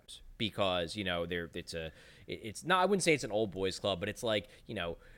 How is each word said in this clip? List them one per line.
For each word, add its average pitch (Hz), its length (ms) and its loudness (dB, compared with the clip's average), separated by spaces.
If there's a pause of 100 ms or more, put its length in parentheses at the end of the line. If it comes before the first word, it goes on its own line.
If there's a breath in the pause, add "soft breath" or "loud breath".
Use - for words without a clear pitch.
Ms - 160 -16 (160)
because, 90 580 2
you 104 100 -2
know, 87 200 0
they're, 85 300 -4
it's 87 180 -8
a, 80 140 -6 (400 loud breath)
it, - 160 -8
it's 110 220 -10
not, 180 180 4
I - 20 6
wouldn't 190 180 4
say 160 120 6
it's 139 100 0
an 110 80 -6
old 107 180 2
boys 95 280 0
club, 98 200 0
but 101 120 -4
it's - 120 -10
like, 107 240 2 (200 loud breath)
you 120 80 -8
know, 85 240 -4 (200 soft breath)